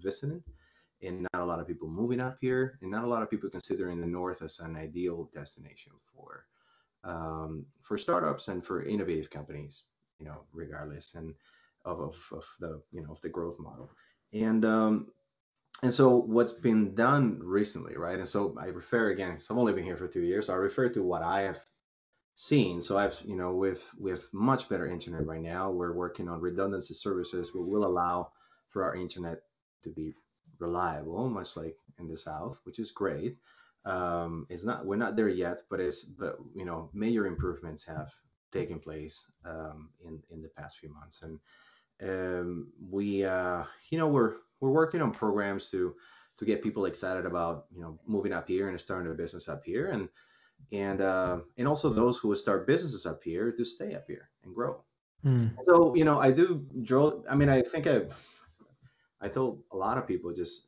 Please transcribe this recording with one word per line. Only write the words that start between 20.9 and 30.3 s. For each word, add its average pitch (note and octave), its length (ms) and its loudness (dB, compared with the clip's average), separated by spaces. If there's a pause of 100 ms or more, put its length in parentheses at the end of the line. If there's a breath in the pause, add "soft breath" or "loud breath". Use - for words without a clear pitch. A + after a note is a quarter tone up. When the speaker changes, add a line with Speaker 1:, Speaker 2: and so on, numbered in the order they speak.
Speaker 1:
what F2 220 0
I F#2+ 180 0
have F#2+ 180 -4 (760)
seen. G2 440 2
So G2 200 0
I've, G2 260 0
you G2 100 -6
know, F2+ 200 -2
with, F#2+ 280 0 (140)
with F#2 340 -6
much B2+ 380 2
better F2+ 160 -2
internet E2+ 400 -4
right D#2+ 160 -6
now, F2+ 300 -4
we're F2 220 -2
working F2 360 -6
on E2+ 100 -6
redundancy F2+ 540 -2
services, F2+ 600 -4
which F2+ 120 -4
will G#2 180 2
allow F2+ 460 0 (360 soft breath)
for F#2+ 160 -4
our F2+ 120 -2
internet F2 440 -8 (420)
to - 80 -14
be D#2 240 -8 (460)